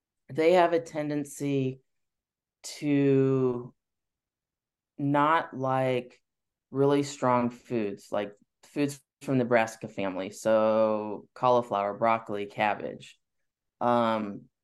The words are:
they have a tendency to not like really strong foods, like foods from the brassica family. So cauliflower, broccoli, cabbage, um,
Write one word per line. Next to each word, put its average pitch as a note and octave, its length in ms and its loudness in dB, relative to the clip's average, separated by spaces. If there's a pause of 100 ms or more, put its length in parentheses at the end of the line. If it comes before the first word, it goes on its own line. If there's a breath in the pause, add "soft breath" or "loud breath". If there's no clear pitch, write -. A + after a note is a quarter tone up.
(320)
they D#3 200 4
have F3 200 4
a E3 80 2
tendency C#3+ 1000 -4 (840)
to C3+ 1120 0 (1200)
not D3 580 2
like C3 640 -2 (500)
really C#3 320 2
strong B2 480 0
foods, G#2+ 640 -6
like G#2 200 -4 (360)
foods C#3+ 320 -4 (220)
from C3+ 160 0
the A#2+ 60 2
brassica A2+ 440 0
family. F#2+ 420 -6
So A2 1040 0
cauliflower, A2+ 600 0
broccoli, A2+ 520 -2
cabbage, - 720 -4 (600)
um, A2+ 640 -2 (220)